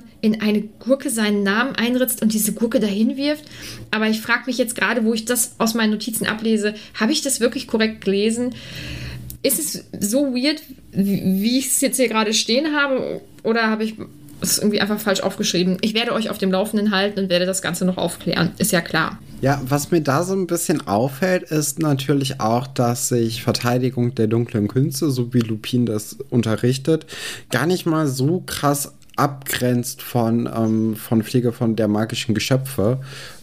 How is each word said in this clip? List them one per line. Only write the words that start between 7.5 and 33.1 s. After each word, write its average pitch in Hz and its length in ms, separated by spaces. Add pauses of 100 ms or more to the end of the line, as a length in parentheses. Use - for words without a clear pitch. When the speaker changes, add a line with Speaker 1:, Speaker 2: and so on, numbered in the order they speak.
Speaker 1:
korrekt 220 360
gelesen? 226 500 (880)
Ist - 180
es - 240 (160)
so 247 340
weird, 294 260 (300)
wie, 196 320 (200)
wie 240 160
ich 262 100
es - 120
jetzt 262 180
hier 254 100
gerade 220 260
stehen 285 400
habe, 269 460 (240)
oder 226 260
habe 220 140
ich 220 100 (460)
es - 180
irgendwie 208 220
einfach 208 180
falsch 190 220
aufgeschrieben? 185 600
Ich 220 120
werde 233 200
euch 220 160
auf 196 80
dem 190 120
Laufenden 208 400
halten 196 300
und 196 80
werde 180 180
das 190 160
Ganze 170 220
noch 180 120
aufklären, 170 640
ist - 140
ja 175 80
klar. - 400 (220)
Speaker 2:
Ja, 135 260
was 143 240
mir 170 80
da 143 240
so 185 100
ein 190 140
bisschen 170 400
auffällt, 143 560
ist 156 340
natürlich 143 640
auch, 120 260
dass 120 440
sich 113 340
Verteidigung 123 720
der 110 100
dunklen 117 400
Künste, 139 460
so 120 200
wie 123 80
Lupin 113 460
das 107 300 (140)
unterrichtet, 127 760 (460)
gar 127 140
nicht 175 200
mal 156 220
so 139 380
krass - 480 (200)
abgrenzt 123 880
von, 117 500
ähm, 110 440
von 110 260
Pflege 120 300
von 113 240
der 110 100
magischen 107 480
Geschöpfe. 131 640 (440)